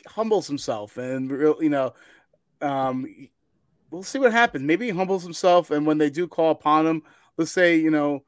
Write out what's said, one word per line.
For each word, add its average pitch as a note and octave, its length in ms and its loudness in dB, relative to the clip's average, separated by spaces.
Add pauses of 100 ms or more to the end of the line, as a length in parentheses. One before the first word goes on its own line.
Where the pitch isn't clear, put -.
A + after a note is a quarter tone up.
humbles G#3+ 400 0
himself A#2+ 500 -8
and C3 340 -6
real, D3 300 2
you D#3+ 80 2
know, C3+ 240 0 (680)
um, C3 680 -4 (600)
we'll F3 120 -12
see C4+ 160 -8
what B3+ 140 4
happens. A#3 320 2
Maybe F3 220 0
he A3 60 -4
humbles F#3 300 -2
himself, F3 480 2
and D3 160 0
when D#3 120 2
they D3+ 100 2
do D#3+ 180 -4
call D#3+ 240 0
upon D#3 360 2
him, D#3+ 160 -2 (340)
let's D#3+ 160 -4
say, F3 240 4
you D#3+ 140 2
know, D3 380 -2